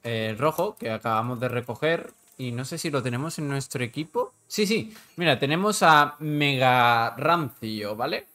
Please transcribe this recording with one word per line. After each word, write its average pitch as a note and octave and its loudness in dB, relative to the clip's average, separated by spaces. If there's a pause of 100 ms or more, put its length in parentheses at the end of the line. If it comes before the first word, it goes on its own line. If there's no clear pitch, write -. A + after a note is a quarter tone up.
eh, A2 -4
rojo D#3+ -2
que A2+ -8
acabamos A2+ -2
de B2 -2
recoger. B2 -4 (260)
Y B2 -8
no B2 -6
sé D#3+ -10
si D#3+ -6
lo C#3 -2
tenemos B2+ -4
en D3 -4
nuestro C3+ -4
equipo. D#3 -6 (140)
Sí, G#3+ -2
sí. F#3+ -4 (220)
Mira, E3 2
tenemos F#3 0
a D3+ 6
Mega B2+ 2
Rancio, A2 -2
¿vale? D#3+ -6